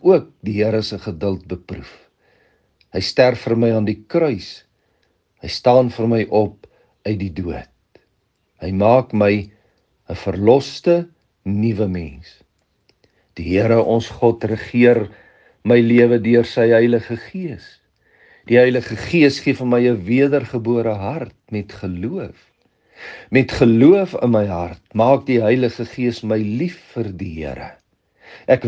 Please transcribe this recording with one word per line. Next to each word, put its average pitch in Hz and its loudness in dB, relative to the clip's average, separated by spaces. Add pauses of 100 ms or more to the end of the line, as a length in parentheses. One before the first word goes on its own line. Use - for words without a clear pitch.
ook 180 4 (160)
die 104 -4
Here 107 0
se 101 -10
geduld 95 -6
beproef. - -12 (1040)
Hy - -4
sterf 127 0
vir 117 0
my 117 2
aan 110 -2
die 107 -6 (100)
kruis. 147 -4 (800)
Hy - -12
staan 123 4
vir 113 -4
my 113 0
op 101 -2 (380)
uit 104 -4
die 95 -6
dood. 85 -10 (920)
Hy 92 -8
maak 113 2
my 104 0 (600)
'n - -10
verloste 139 0 (360)
nuwe 104 -2
mens. 80 -10 (920)
Die 85 -10
Here 110 2
ons 113 0
God - 0
regeer 117 2 (540)
my 120 4
lewe 120 4
deur 117 2
sy 117 0
Heilige 117 2
Gees. 175 -14 (800)
Die 120 4
Heilige 127 2
Gees 143 2
gee 135 0
vir 127 -6
my 123 2
'n 117 0
wedergebore 120 -2
hart 107 -8 (160)
met 104 -10
geloof. 95 -10 (920)
Met 131 2
geloof 147 4
in 120 0
my 107 2
hart 87 -8 (120)
maak 120 2
die 123 0
Heilige 120 0
Gees 120 -6
my 110 -2
lief 117 -4 (160)
vir 107 -6
die 87 -10
Here. 69 -12 (720)
Ek 131 2